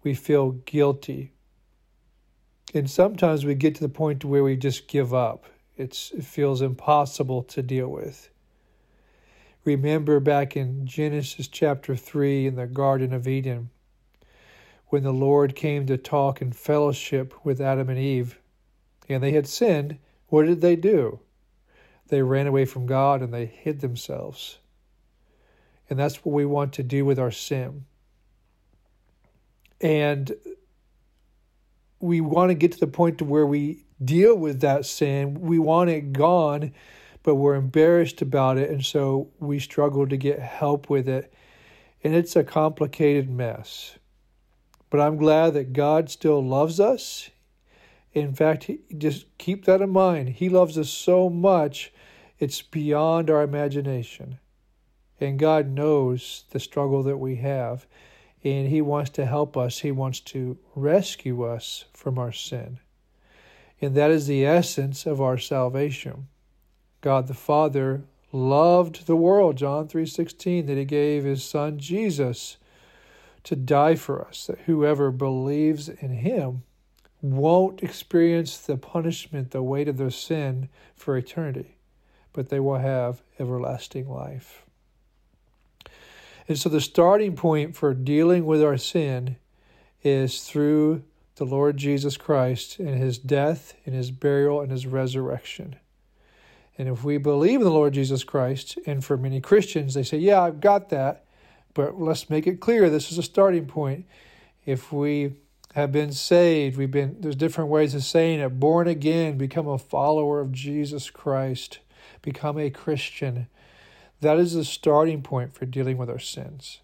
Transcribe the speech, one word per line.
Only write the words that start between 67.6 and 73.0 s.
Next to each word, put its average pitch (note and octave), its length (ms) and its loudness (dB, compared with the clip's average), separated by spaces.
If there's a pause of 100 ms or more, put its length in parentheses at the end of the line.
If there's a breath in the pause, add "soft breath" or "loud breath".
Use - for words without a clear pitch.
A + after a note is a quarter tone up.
loved D#3+ 760 2
the E3+ 100 4
world, F3 400 6
John C#3+ 320 -2
three D#3+ 200 -4
sixteen, E3+ 580 -4
that C#3 120 -2
he C#3 60 -2
gave D3 420 0
his C#3 180 -2
son D3+ 340 -4
Jesus C#3+ 800 -4 (840 soft breath)